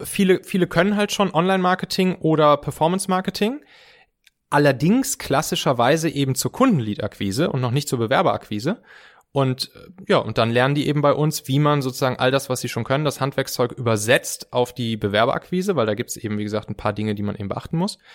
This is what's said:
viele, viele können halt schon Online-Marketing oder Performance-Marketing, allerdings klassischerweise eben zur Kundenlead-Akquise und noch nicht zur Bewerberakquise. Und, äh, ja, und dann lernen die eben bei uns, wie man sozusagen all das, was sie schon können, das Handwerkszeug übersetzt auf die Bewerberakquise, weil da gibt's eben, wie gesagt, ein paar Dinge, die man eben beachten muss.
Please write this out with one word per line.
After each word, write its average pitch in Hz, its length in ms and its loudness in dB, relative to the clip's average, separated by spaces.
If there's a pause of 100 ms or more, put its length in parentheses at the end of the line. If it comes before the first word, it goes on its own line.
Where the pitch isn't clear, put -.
viele, 185 400 2
viele 180 240 -2
können 196 300 2
halt 208 160 -2
schon 196 200 0
Online-Marketing 185 840 0
oder 151 420 4
Performance-Marketing, 185 1040 -2 (880)
allerdings 147 720 2
klassischerweise 151 920 0
eben 135 260 0
zur - 160 -4
Kundenlead-Akquise 110 1000 0
und 131 100 -2
noch 123 100 -2
nicht 143 160 0
zur 131 120 -2
Bewerberakquise. 117 840 0 (500)
Und, 131 440 -2
äh, - 360 -8
ja, 185 60 6
und 110 200 -4
dann 117 140 4
lernen 127 240 4
die 147 120 0
eben 147 140 0
bei 143 120 4
uns, 151 340 -2
wie 135 120 2
man 147 220 4
sozusagen 127 360 -2
all 127 140 0
das, 135 180 0
was 127 120 -4
sie 123 80 -6
schon 123 140 -4
können, 139 200 0
das 143 160 -2
Handwerkszeug 135 540 -2
übersetzt 113 800 0
auf 123 200 0
die 113 240 -4
Bewerberakquise, 123 800 0
weil 120 100 2
da 107 80 0
gibt's 113 220 -6
eben, 107 220 -6
wie 104 60 -4
gesagt, 104 260 -6
ein 110 60 -10
paar 107 180 -2
Dinge, 107 220 -4
die 104 80 -6
man 101 120 -4
eben 101 140 -8
beachten - 280 -6
muss. 180 200 -2 (180)